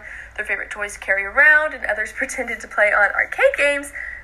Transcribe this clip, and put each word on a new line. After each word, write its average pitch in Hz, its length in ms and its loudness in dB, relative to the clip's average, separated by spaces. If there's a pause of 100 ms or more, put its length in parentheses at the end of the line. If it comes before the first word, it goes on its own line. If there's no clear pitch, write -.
(380)
their 208 80 -8
favorite - 240 -6
toys 208 240 -8
to - 60 -14
carry 196 260 -2
around, 302 480 4
and 247 120 -10
others 214 280 -4
<laughs> - 20 -20
pretended 247 460 -6
to - 60 -14
play - 260 2
on 202 180 4
arcade - 460 0
games 285 340 0 (320)